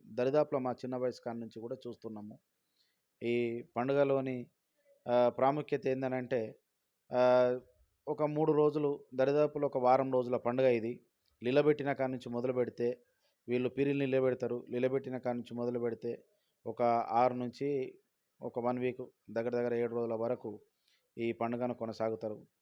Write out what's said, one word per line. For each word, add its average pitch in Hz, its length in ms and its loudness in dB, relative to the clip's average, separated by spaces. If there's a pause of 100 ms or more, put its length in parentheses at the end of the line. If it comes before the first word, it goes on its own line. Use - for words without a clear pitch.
దరిదాపులో 135 540 0
మా 127 120 -2
చిన్న 127 260 -8
వయసు 123 240 -4
కాడి 117 180 -8
నుంచి 113 200 -12
కూడా 120 180 -10 (100)
చూస్తున్నాము. 110 520 -14 (840)
ఈ 120 400 -2 (140)
పండుగలోని, 135 680 0 (600)
ఆ, 123 220 6
ప్రాముఖ్యత 135 580 0
ఏందనంటే, 127 680 -2 (580)
ఆ, 127 460 6 (480)
ఒక 147 160 -2
మూడు 151 280 2
రోజులు, 147 480 2 (140)
దరిదాపులో 143 520 2
ఒక 135 120 -2
వారం 131 360 4
రోజుల 123 240 2
పండుగ 127 300 2
ఇది. 117 320 0 (440)
నిలబెట్టిన 143 500 2
కాడి 131 180 -2
నుంచి 123 180 -8
మొదలు 120 240 -2
పెడితే, 120 480 -2 (460)
వీళ్ళు 123 220 0
పీరీలు 139 300 0
నిలబెడతారు. 127 680 0
నిలబెట్టిన 127 480 -2
కాడి 120 200 -4
నుంచి 120 200 -10
మొదలు 120 220 -2
పెడితే, 117 440 -6 (420)
ఒక 117 160 -6 (280)
ఆరు 123 240 4
నుంచి 127 640 -4 (460)
ఒక 123 180 -8
వన్ 123 200 0
వీక్, 123 220 -2 (280)
దగ్గర 113 200 -4
దగ్గర 120 240 0
ఏడు 117 220 0
రోజుల 117 180 -2
వరకు 113 460 -4 (580)
ఈ 117 140 0
పండుగను 120 420 -2
కొనసాగుతారు. 113 720 -6 (140)